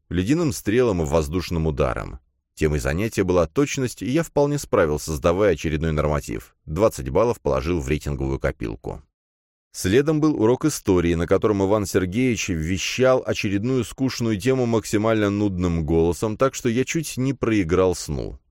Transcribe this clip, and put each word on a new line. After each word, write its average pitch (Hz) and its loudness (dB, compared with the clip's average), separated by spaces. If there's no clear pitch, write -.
ледяным 117 0
стрелам 104 0
и - 0
воздушным 80 0
ударам. 60 -4
Темой 76 0
занятия 92 -2
была 87 2
точность, 139 -2
и 95 -6
я 156 0
вполне 147 0
справился, 80 0
сдавая 87 2
очередной 78 -2
норматив. 73 -2
Двадцать 78 0
баллов 107 0
положил 73 0
в 65 -6
рейтинговую 69 -4
копилку. 55 -6
Следом 143 2
был 151 2
урок 117 2
истории, 90 2
на 85 -2
котором 98 2
Иван 101 2
Сергеевич 104 0
вещал 95 0
очередную 107 -2
скучную 120 -2
тему 127 0
максимально 110 2
нудным 90 0
голосом, 82 2
так 135 2
что - -4
я 120 0
чуть - -6
не 131 0
проиграл 92 2
сну. 62 -8